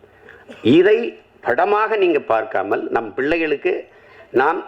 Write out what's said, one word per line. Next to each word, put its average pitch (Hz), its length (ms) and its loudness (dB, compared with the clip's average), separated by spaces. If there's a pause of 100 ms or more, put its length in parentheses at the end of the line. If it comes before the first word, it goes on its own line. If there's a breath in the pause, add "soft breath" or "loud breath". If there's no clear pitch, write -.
(640 loud breath)
இதை 185 360 4 (420)
படமாக 208 560 0
நீங்க 175 220 2
பார்க்காமல் 110 720 -2
நம் 113 240 -4
பிள்ளைகளுக்கு 156 580 -2 (580 loud breath)
நாம் 156 380 0